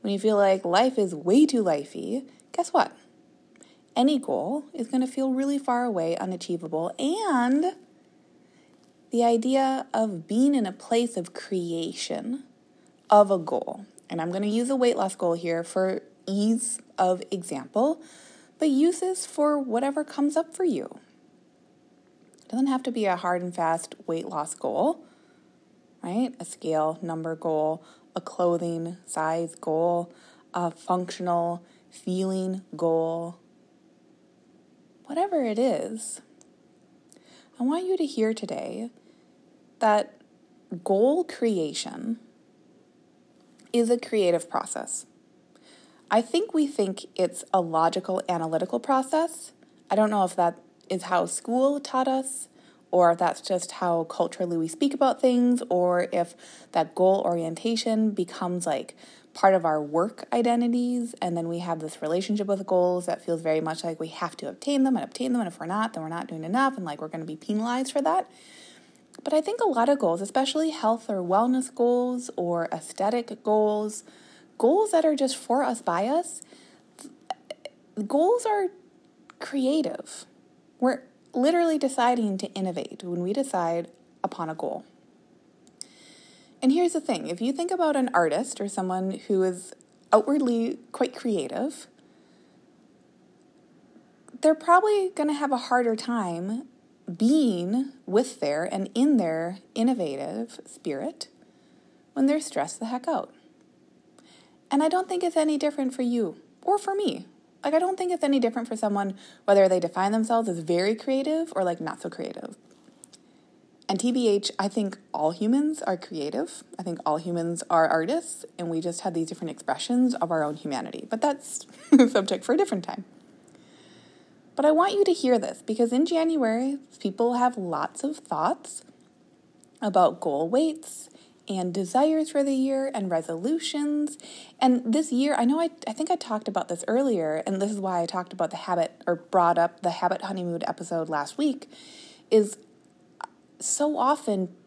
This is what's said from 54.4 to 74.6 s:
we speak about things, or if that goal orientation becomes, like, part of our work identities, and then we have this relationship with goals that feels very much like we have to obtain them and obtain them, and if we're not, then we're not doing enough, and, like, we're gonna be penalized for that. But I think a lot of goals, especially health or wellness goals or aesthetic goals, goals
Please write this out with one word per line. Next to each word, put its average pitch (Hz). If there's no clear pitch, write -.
we 160
speak 277
about 269
things, 247
or 180
if 175
that 160
goal 190
orientation 220
becomes, 180
like, -
part 196
of 170
our 156
work 165
identities, 240
and 175
then 165
we 170
have 170
this 156
relationship 190
with 196
goals 180
that 175
feels 165
very 160
much 160
like 165
we 160
have 165
to 147
obtain 277
them 262
and -
obtain 254
them, 240
and 190
if 170
we're 160
not, 214
then 165
we're 156
not 165
doing 160
enough, 262
and, 185
like, 147
we're 156
gonna 160
be 156
penalized 240
for 285
that. 339
But 294
I 311
think 403
a 453
lot 247
of 285
goals, 180
especially 277
health 226
or 202
wellness 226
goals 247
or 170
aesthetic 214
goals, 214
goals 392